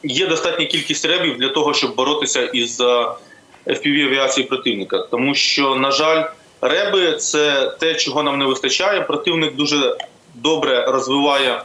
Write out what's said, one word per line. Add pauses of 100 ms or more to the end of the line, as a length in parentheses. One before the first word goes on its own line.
є
достатня
кількість
ребів
для
того,
щоб
боротися
із,
е, (840)
F
P
V-авіацією
противника. (120)
Тому
що,
на
жаль, (380)
реби —
це
те,
чого
нам
не
вистачає.
Противник
дуже (380)
добре
розвиває